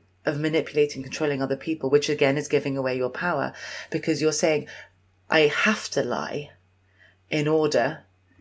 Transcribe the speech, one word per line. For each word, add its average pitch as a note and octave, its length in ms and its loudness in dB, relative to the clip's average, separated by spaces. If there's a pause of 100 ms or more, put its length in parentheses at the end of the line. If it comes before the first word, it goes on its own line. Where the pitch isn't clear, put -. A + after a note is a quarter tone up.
(260)
of D3+ 160 -2
manipulating, D3 600 0
controlling C#3 380 -2
other C3+ 140 0
people, D3 340 -4
which C#3+ 200 4
again C#3+ 280 2
is D3 120 -4
giving C#3 280 0
away C3 200 -2
your B2+ 120 0
power, C3+ 440 -2 (360)
because D#3 320 -2
you're D#3 120 2
saying, D#3 340 0 (640)
"I D#3 180 4
have - 440 0
to C#3 120 0
lie A#2+ 480 -6 (800)
in D3+ 180 0
order D3+ 560 2 (380)